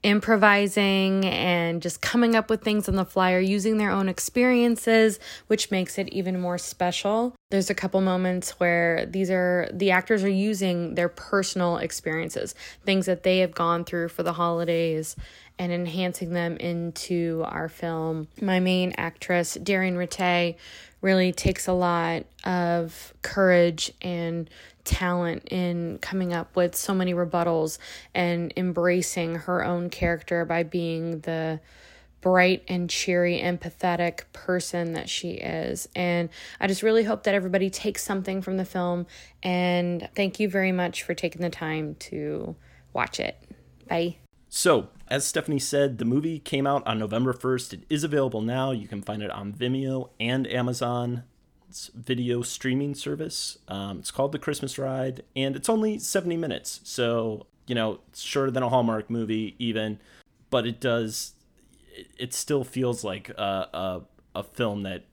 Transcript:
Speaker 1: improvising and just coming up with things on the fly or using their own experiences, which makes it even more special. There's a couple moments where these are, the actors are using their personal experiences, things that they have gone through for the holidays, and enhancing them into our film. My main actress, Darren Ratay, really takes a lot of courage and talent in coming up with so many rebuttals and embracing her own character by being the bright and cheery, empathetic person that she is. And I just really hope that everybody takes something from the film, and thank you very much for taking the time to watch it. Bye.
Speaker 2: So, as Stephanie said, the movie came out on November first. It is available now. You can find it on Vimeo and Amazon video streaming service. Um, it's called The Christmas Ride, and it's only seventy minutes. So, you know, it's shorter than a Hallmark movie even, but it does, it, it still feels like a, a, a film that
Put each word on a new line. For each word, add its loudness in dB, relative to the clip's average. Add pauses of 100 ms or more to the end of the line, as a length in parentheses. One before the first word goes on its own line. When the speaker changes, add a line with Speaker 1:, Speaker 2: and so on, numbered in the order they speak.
Speaker 1:
improvising 4
and 2
just -4
coming 4
up 2
with 2
things 0
on 2
the 2
fly 2
or 4
using 2
their 2
own 2
experiences, 4 (300)
which 0
makes -2
it -4
even -2
more -2
special. 0 (160)
There's 2
a 0
couple 0
moments 0
where 4
these 0
are, 2
the 2
actors 4
are 4
using 0
their 2
personal 0
experiences, -6 (320)
things 4
that 0
they 6
have 2
gone 2
through -2
for -4
the 0
holidays, 0 (440)
and -2
enhancing -2
them -2
into -2
our -4
film. -4 (140)
My 2
main 2
actress, -2
Darren 0
Ratay, 0 (460)
really 6
takes 0
a 2
lot 2 (180)
of 0
courage 4 (100)
and -4 (340)
talent 0
in -2
coming -2
up -6
with 2
so -2
many 2
rebuttals 0 (360)
and 0
embracing 0
her -2
own -2
character -2
by 0
being -4
the -4 (600)
bright 4
and -2
cheery, 2
empathetic -2 (100)
person -2
that -6
she -6
is. -6
And 0 (300)
I 0
just 0
really 4
hope -2
that 2
everybody 2
takes -4
something -2
from -4
the 0
film, -2 (340)
and 0
thank -2
you 2
very 2
much -2
for -4
taking -4
the -2
time -6
to -8 (380)
watch -2
it. -6 (520)
Bye. -2 (300)
Speaker 2:
So, 2 (200)
as 0
Stephanie -2
said, 2
the -4
movie 0
came -2
out 0
on 0
November 0
first. -2
It -14
is 0
available 0
now. -2
You -6
can -8
find -6
it -6
on -8
Vimeo -4
and 0
Amazon -2 (680)
video -2
streaming -4
service. -8 (100)
Um, -8
it's -10
called 0
The -6
Christmas -6
Ride, -4 (120)
and -2
it's -4
only 2
seventy 0
minutes. -6
So, -2 (200)
you -2
know, -2 (100)
it's -18
shorter 0
than 0
a 0
Hallmark 2
movie -2
even, -2 (500)
but 2
it -6
does, -2 (580)
it, -20 (100)
it -8
still 0
feels -2
like -8
a, -4
a, -4 (340)
a -6
film -4
that -8